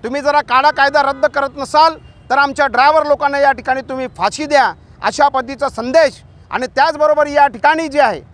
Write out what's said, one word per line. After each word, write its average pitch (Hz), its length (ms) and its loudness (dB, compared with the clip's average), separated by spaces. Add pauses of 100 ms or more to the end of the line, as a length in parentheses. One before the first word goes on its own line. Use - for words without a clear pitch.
तुम्ही 262 160 -6
जरा 294 200 2
काळा 269 300 2
कायदा 285 320 2
रद्द 269 240 -2
करत 277 300 -4
नसाल 302 380 2 (360)
तर 262 80 0
आमच्या 285 280 0
ड्रायव्हर 294 400 2
लोकांना 285 320 0
या 277 140 4
ठिकाणी 262 280 -4
तुम्ही 262 260 -10 (120)
फाशी 214 280 -4
द्या, 262 260 2 (300)
अशा 285 260 0
पद्धतीचा 269 400 -4
संदेश. 254 540 0 (280)
आणि 247 160 -6
त्याचबरोबर 302 600 0
या 285 200 2
ठिकाणी 294 420 0
जे 285 120 -2
आहे 208 200 2 (140)